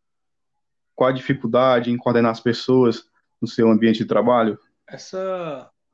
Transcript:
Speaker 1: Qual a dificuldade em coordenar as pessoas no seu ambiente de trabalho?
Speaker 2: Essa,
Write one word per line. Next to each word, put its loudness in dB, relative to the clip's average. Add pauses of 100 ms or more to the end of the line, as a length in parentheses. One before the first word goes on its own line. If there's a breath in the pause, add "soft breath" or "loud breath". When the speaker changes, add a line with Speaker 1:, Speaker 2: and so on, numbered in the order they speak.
(960)
Speaker 1:
Qual 0
a -2
dificuldade 0
em -2
coordenar 0
as -8
pessoas 0 (320)
no -6
seu 2
ambiente 2
de -2
trabalho? 0 (280)
Speaker 2:
Essa, -10 (240)